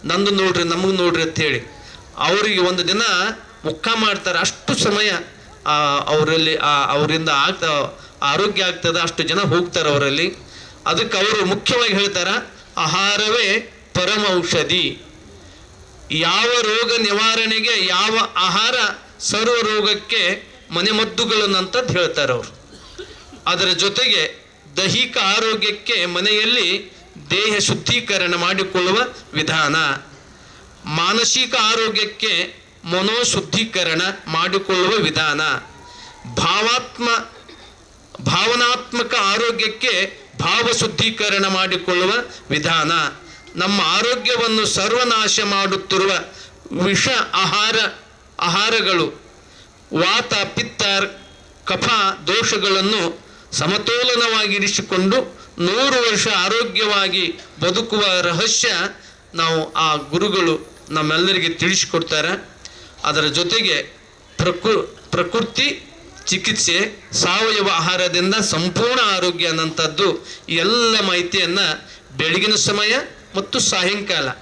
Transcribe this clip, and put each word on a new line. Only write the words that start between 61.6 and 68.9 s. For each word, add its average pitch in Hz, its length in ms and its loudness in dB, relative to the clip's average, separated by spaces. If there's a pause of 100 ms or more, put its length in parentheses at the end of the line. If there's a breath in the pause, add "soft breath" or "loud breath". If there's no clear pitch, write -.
ಅದರ 151 180 2
ಜೊತೆಗೆ 170 720 0 (420)
ಪ್ರಕೃ-, 180 500 0 (240)
ಪ್ರಕೃತಿ 226 840 -2 (320)
ಚಿಕಿತ್ಸೆ, 190 800 -2 (100)
ಸಾವಯವ 202 600 0
ಆಹಾರದಿಂದ 180 640 0
ಸಂಪೂರ್ಣ 208 640 0 (160)